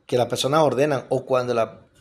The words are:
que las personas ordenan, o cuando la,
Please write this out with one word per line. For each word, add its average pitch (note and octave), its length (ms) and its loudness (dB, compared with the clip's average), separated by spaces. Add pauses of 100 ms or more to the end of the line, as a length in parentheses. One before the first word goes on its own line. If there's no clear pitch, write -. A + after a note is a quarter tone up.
que B2+ 100 -2
las A#2+ 120 2
personas C3+ 320 0
ordenan, C3+ 480 0
o C3 180 -2
cuando B2 280 0
la, A2+ 340 -4 (120)